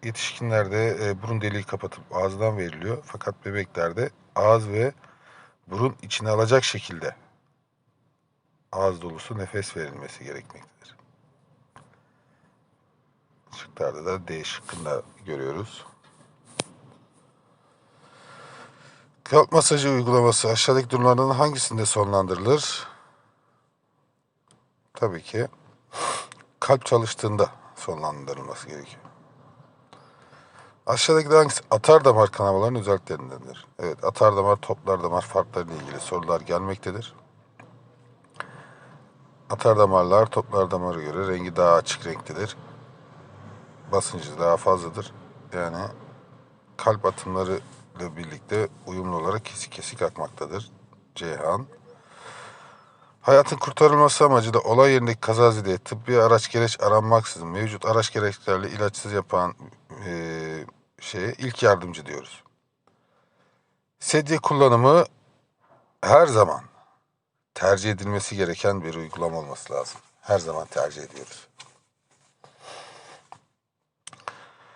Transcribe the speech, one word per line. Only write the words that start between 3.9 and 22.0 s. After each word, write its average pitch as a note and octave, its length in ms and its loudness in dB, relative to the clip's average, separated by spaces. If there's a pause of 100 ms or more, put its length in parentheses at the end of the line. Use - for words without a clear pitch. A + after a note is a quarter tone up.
ağız G#2+ 340 2
ve A2+ 240 -2 (760)
burun A#2 340 -4
içine - 280 -6
alacak A2+ 340 4
şekilde E2 520 -8 (1600)
ağız F#2 300 -2
dolusu E2+ 360 -12
nefes G2 400 -10
verilmesi C#2+ 460 -14
gerekmektedir. - 720 -20 (2500)
Şıklarda D2 480 -10
da F#2 220 -6
D D#2+ 160 -12
şıkkında D2 580 -10 (240)
görüyoruz. D2+ 600 -10 (3500)
Kalp - 280 6
masajı D3 380 4
uygulaması B2 600 2
aşağıdaki B2 400 2
durumlardan B2 400 4
hangisinde B2+ 560 0
sonlandırılır? G2+ 1000 0 (2000)